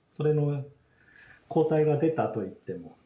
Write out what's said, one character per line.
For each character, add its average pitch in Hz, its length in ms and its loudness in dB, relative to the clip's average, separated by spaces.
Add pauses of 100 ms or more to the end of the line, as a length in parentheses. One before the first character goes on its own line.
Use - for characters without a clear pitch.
そ - 140 -8
れ 151 100 4
の 143 300 0 (840)
抗 156 160 2
体 156 200 2
が 147 120 2
出 156 140 2
た 107 180 -2
と 110 120 -4
言 92 80 -6
っ - 20 -14
て - 220 -12
も、 85 220 -16 (100)